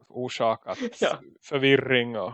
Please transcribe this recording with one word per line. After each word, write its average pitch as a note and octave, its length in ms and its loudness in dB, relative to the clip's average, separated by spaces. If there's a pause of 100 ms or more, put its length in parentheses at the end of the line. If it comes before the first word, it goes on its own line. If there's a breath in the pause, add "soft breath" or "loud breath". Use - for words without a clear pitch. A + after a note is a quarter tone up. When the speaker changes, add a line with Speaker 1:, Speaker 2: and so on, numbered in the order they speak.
Speaker 1:
orsakat A#2 720 -4 (120)
Speaker 2:
<laughs> - 120 -8
Ja. F#3 180 -2 (220)
Speaker 1:
förvirring C3 760 2
och G2 160 -4